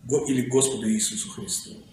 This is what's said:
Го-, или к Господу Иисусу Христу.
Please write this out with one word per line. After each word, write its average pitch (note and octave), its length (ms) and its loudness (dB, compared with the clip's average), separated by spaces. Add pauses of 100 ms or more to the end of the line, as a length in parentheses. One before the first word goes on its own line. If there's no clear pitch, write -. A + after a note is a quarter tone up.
Го-, C3+ 240 0
или B2+ 160 2
к - 60 -2
Господу C3 400 2
Иисусу G#2+ 420 0
Христу. - 400 -8 (220)